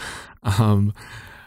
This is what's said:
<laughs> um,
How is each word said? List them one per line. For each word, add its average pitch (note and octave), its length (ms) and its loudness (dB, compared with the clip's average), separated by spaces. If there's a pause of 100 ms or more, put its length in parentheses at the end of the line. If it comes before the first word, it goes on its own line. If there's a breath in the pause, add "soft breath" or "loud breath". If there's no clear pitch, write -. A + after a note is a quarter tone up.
<laughs> - 400 -16
um, G3+ 500 2 (540 loud breath)